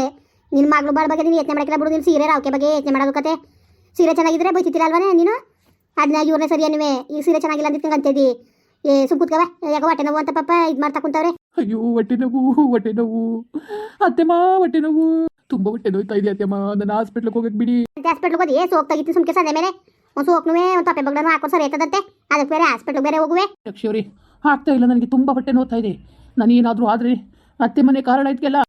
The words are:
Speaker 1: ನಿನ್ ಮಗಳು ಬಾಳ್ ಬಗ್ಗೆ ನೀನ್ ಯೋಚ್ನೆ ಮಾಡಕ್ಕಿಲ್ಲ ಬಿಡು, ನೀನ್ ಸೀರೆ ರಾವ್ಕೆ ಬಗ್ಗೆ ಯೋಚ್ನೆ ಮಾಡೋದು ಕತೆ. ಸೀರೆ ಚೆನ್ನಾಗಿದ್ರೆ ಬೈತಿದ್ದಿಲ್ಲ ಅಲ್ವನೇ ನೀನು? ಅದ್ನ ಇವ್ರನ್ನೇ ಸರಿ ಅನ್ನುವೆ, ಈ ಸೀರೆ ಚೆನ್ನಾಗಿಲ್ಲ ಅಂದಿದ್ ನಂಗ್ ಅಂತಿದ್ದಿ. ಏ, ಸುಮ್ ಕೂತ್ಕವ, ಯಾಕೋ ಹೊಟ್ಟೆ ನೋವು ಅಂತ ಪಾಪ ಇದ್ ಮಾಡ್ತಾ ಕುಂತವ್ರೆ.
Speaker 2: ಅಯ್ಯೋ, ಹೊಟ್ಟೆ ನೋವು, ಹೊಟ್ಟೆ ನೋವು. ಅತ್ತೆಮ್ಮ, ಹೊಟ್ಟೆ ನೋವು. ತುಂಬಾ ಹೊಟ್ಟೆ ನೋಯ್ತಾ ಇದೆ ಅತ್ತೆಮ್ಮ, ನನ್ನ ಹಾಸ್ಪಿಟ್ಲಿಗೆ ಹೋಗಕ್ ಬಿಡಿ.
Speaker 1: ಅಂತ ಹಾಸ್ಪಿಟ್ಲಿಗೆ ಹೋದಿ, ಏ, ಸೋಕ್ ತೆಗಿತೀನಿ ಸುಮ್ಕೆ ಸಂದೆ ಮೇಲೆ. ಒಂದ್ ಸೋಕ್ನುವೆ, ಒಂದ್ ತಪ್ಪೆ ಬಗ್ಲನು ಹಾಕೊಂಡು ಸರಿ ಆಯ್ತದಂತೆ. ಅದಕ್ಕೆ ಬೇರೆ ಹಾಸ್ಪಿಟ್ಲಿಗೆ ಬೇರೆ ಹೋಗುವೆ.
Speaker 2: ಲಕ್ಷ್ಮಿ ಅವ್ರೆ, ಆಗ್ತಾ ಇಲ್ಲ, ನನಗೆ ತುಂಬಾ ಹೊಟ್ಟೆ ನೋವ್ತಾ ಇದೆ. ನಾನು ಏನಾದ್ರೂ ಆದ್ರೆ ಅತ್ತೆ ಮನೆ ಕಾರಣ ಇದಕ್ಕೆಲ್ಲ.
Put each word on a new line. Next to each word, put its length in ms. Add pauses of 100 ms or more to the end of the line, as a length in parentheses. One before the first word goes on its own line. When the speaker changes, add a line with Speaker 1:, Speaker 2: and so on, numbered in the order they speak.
(540)
Speaker 1:
ನಿನ್ 180
ಮಗಳು 200
ಬಾಳ್ 180
ಬಗ್ಗೆ 140
ನೀನ್ 120
ಯೋಚ್ನೆ 180
ಮಾಡಕ್ಕಿಲ್ಲ 260
ಬಿಡು, 120
ನೀನ್ 120
ಸೀರೆ 240
ರಾವ್ಕೆ 220
ಬಗ್ಗೆ 260
ಯೋಚ್ನೆ 160
ಮಾಡೋದು 220
ಕತೆ. 200 (640)
ಸೀರೆ 160
ಚೆನ್ನಾಗಿದ್ರೆ 380
ಬೈತಿದ್ದಿಲ್ಲ 340
ಅಲ್ವನೇ 280
ನೀನು? 220 (600)
ಅದ್ನ 180 (120)
ಇವ್ರನ್ನೇ 200
ಸರಿ 160
ಅನ್ನುವೆ, 280 (220)
ಈ 80
ಸೀರೆ 180
ಚೆನ್ನಾಗಿಲ್ಲ 280
ಅಂದಿದ್ 180
ನಂಗ್ 80
ಅಂತಿದ್ದಿ. 340 (580)
ಏ, 220
ಸುಮ್ 120
ಕೂತ್ಕವ, 540
ಯಾಕೋ 140
ಹೊಟ್ಟೆ 160
ನೋವು 140
ಅಂತ 160
ಪಾಪ 180 (200)
ಇದ್ 100
ಮಾಡ್ತಾ 180
ಕುಂತವ್ರೆ. 320 (260)
Speaker 2:
ಅಯ್ಯೋ, 220
ಹೊಟ್ಟೆ 360
ನೋವು, 260 (300)
ಹೊಟ್ಟೆ 200
ನೋವು. 300 (840)
ಅತ್ತೆಮ್ಮ, 280 (240)
ಹೊಟ್ಟೆ 220
ನೋವು. 260 (420)
ತುಂಬಾ 240
ಹೊಟ್ಟೆ 180
ನೋಯ್ತಾ 260
ಇದೆ 140
ಅತ್ತೆಮ್ಮ, 260 (240)
ನನ್ನ 120
ಹಾಸ್ಪಿಟ್ಲಿಗೆ 480
ಹೋಗಕ್ 220
ಬಿಡಿ. 160 (200)
Speaker 1:
ಅಂತ 100
ಹಾಸ್ಪಿಟ್ಲಿಗೆ 360
ಹೋದಿ, 100
ಏ, 120
ಸೋಕ್ 240
ತೆಗಿತೀನಿ 240
ಸುಮ್ಕೆ 200
ಸಂದೆ 180
ಮೇಲೆ. 200 (460)
ಒಂದ್ 100
ಸೋಕ್ನುವೆ, 360 (140)
ಒಂದ್ 80
ತಪ್ಪೆ 160
ಬಗ್ಲನು 280
ಹಾಕೊಂಡು 220
ಸರಿ 120
ಆಯ್ತದಂತೆ. 360 (320)
ಅದಕ್ಕೆ 180
ಬೇರೆ 140
ಹಾಸ್ಪಿಟ್ಲಿಗೆ 400
ಬೇರೆ 140
ಹೋಗುವೆ. 280 (220)
Speaker 2:
ಲಕ್ಷ್ಮಿ 200
ಅವ್ರೆ, 140 (500)
ಆಗ್ತಾ 200
ಇಲ್ಲ, 140
ನನಗೆ 200
ತುಂಬಾ 280
ಹೊಟ್ಟೆ 180
ನೋವ್ತಾ 240
ಇದೆ. 180 (440)
ನಾನು 160
ಏನಾದ್ರೂ 320
ಆದ್ರೆ 280 (460)
ಅತ್ತೆ 220
ಮನೆ 200
ಕಾರಣ 260
ಇದಕ್ಕೆಲ್ಲ. 280 (140)